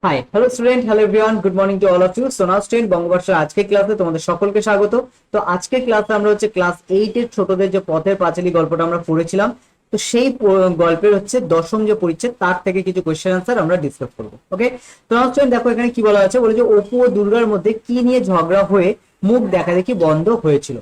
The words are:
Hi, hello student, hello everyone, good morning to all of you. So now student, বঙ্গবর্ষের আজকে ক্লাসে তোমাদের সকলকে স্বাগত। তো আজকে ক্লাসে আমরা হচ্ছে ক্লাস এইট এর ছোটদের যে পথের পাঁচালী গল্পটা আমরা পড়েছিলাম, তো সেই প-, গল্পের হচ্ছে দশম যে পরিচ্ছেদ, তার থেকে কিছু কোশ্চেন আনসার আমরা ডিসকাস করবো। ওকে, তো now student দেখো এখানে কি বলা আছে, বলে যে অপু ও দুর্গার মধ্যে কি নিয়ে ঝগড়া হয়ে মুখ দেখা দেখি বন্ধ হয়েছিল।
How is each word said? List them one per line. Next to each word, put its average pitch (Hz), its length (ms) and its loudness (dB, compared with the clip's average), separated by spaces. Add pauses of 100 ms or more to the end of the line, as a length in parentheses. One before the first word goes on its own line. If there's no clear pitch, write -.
Hi, 156 260 -2
hello 233 160 2
student, 247 380 0
hello 214 200 2
everyone, 214 360 0
good 185 140 -2
morning 196 240 0
to 196 100 2
all 180 180 4
of 180 100 -4
you. 247 120 -2
So 202 160 -2
now 190 200 2
student, 233 280 -2
বঙ্গবর্ষের 175 500 0
আজকে 151 260 -4
ক্লাসে 202 320 2
তোমাদের 165 280 -2
সকলকে 202 380 0
স্বাগত। 202 260 2 (380)
তো 214 60 0 (160)
আজকে 185 320 -4
ক্লাসে 214 320 0
আমরা 208 140 0
হচ্ছে 208 240 0
ক্লাস 175 200 -2 (220)
এইট 208 220 0
এর 240 160 -4
ছোটদের 190 400 0
যে 190 40 2 (100)
পথের 202 320 0
পাঁচালী 180 360 -2
গল্পটা 160 300 0
আমরা 170 200 -2
পড়েছিলাম, 170 420 -2 (420)
তো - 40 -6 (120)
সেই 240 200 0 (120)
প-, 190 320 4 (120)
গল্পের 170 340 2
হচ্ছে 196 200 -4 (160)
দশম 165 260 0 (100)
যে 208 140 2
পরিচ্ছেদ, 175 280 -4 (100)
তার 185 240 0
থেকে 190 220 -2
কিছু 180 180 -4
কোশ্চেন 160 300 -2
আনসার 208 280 -2
আমরা 165 200 0
ডিসকাস 131 340 -8
করবো। 107 180 -14 (180)
ওকে, 214 140 -2 (400)
তো - 100 -2
now 254 120 2
student 262 260 2
দেখো 240 180 0
এখানে 233 220 0
কি 233 120 -2
বলা 202 200 4
আছে, 196 160 0
বলে 220 160 2
যে 240 60 4 (120)
অপু 202 260 -2
ও 247 40 4 (100)
দুর্গার 208 360 2
মধ্যে 202 180 0 (140)
কি 240 120 -2 (100)
নিয়ে 254 120 4 (100)
ঝগড়া 180 320 2 (100)
হয়ে 190 180 4 (400)
মুখ 240 120 4 (140)
দেখা 175 220 0
দেখি 185 160 -2 (120)
বন্ধ 160 220 2 (160)
হয়েছিল। 139 380 0